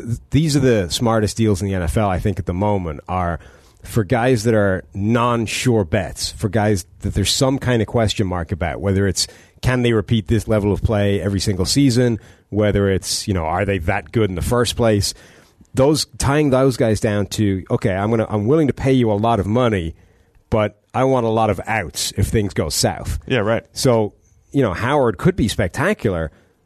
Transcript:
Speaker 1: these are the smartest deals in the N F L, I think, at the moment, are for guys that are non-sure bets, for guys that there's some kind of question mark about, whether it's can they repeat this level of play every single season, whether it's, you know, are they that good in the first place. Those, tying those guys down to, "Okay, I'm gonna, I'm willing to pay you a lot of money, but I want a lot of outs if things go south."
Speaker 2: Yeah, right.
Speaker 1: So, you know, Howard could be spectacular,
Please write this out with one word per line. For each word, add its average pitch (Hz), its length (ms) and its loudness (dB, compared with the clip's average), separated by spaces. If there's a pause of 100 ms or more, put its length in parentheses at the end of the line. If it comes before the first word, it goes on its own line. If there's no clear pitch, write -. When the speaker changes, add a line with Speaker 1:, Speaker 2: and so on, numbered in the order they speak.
(300)
Speaker 1:
these 147 260 2
are 143 60 4
the 113 280 2
smartest 113 460 0
deals 107 260 0
in 101 60 -4
the 98 60 -2
N 92 80 -2
F 85 160 -2
L, 107 120 2
I 90 100 0
think, 101 200 -2
at 87 60 -6
the 92 80 -4
moment, 92 560 -2
are 87 300 -2 (440)
for 113 200 -2
guys 117 400 2
that 117 100 2
are 98 300 2 (100)
non-sure 117 920 0
bets, - 460 -4
for - 180 -4
guys 104 360 0 (140)
that 95 140 -6
there's 98 180 0
some 135 260 0
kind 123 240 0
of 98 60 -2
question 110 400 0
mark 87 240 -4
about, 78 300 -4
whether 98 260 2
it's - 200 -2 (340)
can 127 200 2
they 120 120 2
repeat 107 340 0
this 110 200 0
level 104 260 2
of - 100 -4
play 101 380 2
every 98 180 0
single 92 260 -2
season, 123 540 2 (300)
whether 101 400 2
it's, - 380 -2
you 101 60 0
know, 85 120 -2
are 85 180 -2
they 98 140 -2
that 95 340 -4
good 107 180 0
in 92 60 -6
the 85 60 -4
first 120 340 0
place. 110 380 2 (600)
Those, 139 320 2 (120)
tying 147 320 2
those 127 260 2
guys 110 240 2
down 104 280 0
to, 98 440 0
"Okay, 117 220 0
I'm 98 160 -2
gonna, 110 200 0
I'm 104 160 -2
willing 147 220 2
to 120 60 0
pay - 200 -2
you 120 180 4
a - 20 2
lot 110 260 2
of 90 80 0
money, 104 480 0 (540)
but 107 320 0 (120)
I 127 120 0
want 127 200 2
a 110 40 2
lot 110 200 2
of 92 160 0
outs 107 520 -4
if 98 100 0
things 101 260 -2
go 87 160 -2
south." - 560 -4
Speaker 2:
Yeah, 127 140 0
right. 107 320 -2
Speaker 1:
So, 113 420 0 (380)
you 139 100 0
know, 101 120 2
Howard 123 440 0
could 185 180 2
be 131 120 0
spectacular, 101 840 -2 (340)